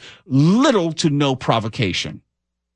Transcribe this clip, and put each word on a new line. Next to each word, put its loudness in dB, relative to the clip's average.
little 2
to -2
no 0
provocation. -4